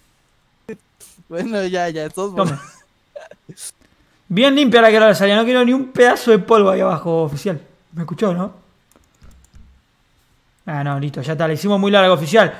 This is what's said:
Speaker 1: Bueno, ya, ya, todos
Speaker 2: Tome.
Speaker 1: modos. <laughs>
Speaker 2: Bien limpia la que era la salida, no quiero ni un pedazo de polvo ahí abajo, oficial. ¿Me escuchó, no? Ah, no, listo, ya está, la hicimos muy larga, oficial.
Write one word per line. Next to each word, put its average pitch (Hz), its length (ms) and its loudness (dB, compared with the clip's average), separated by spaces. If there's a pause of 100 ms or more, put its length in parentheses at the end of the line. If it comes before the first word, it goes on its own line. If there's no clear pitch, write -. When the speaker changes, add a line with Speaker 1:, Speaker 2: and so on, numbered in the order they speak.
(1300)
Speaker 1:
Bueno, 196 380 -6
ya, 180 240 -4
ya, 156 220 -10
todos 190 240 -8
Speaker 2:
Tome. 185 160 -2
Speaker 1:
modos. - 1200 -20
<laughs> - 40 -20 (520)
Speaker 2:
Bien 262 260 2
limpia 240 260 4
la 226 80 8
que 214 60 4
era 220 120 6
la 202 80 4
salida, 202 220 0
no 226 60 2
quiero 247 220 0
ni 240 80 2
un 269 140 -4
pedazo 247 440 2
de 214 80 4
polvo 208 300 2
ahí 190 120 0
abajo, 165 420 -2
oficial. 151 360 -6 (340)
¿Me 165 100 -8
escuchó, 180 300 -4
no? 180 200 -8 (2250)
Ah, 147 160 -6
no, 139 160 -6
listo, 143 240 -8
ya 156 80 -8
está, 160 160 -4
la 160 80 -4
hicimos 196 240 -2
muy 202 120 0
larga, 190 220 4
oficial. 165 460 2